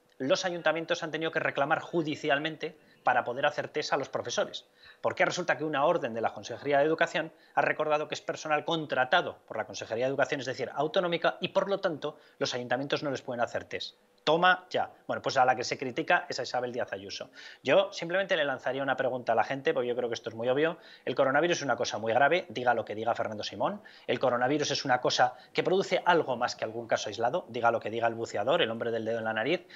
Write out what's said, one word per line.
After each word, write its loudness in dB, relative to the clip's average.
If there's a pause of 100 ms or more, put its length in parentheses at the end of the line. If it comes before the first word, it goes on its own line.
(180)
los 0
ayuntamientos 0
han -6
tenido -4
que 0
reclamar 2
judicialmente -2 (260)
para 4
poder 0
hacer 0
test -2
a 2
los -2
profesores. -4 (340)
Porque 2
resulta 0
que -4
una 0
orden 2
de -4
la 0
Consejería -2
de 6
Educación 0 (240)
ha 4
recordado 0
que -6
es -8
personal -2
contratado 0
por -8
la -4
Consejería -4
de 2
Educación, 0
es -8
decir, -6
autonómica, 0
y -4
por 0
lo 0
tanto -4 (180)
los -2
ayuntamientos -2
no -2
les -4
pueden -4
hacer -2
test. -10 (280)
Toma 4
ya. -2 (160)
Bueno, -4
pues -2
a 8
la 4
que -4
se -4
critica 0
es -8
a -2
Isabel -4
Díaz -4
Ayuso. -10 (320)
Yo 4
simplemente -2
le 2
lanzaría -2
una 0
pregunta -2
a 4
la 4
gente, 0
porque 0
yo 0
creo -2
que -2
esto -6
es -14
muy -4
obvio. 2 (280)
El -4
coronavirus 4
es -6
una 2
cosa -4
muy 0
grave, 4
diga 2
lo -2
que -8
diga 0
Fernando -4
Simón. -4 (240)
El 0
coronavirus 2
es -2
una 2
cosa 2 (200)
que 0
produce 2
algo 4
más -2
que -6
algún -8
caso 0
aislado, -2
diga 2
lo 2
que -8
diga 0
el 0
buceador, 0
el 2
hombre -4
del -2
dedo -2
en -4
la -2
nariz. -2 (100)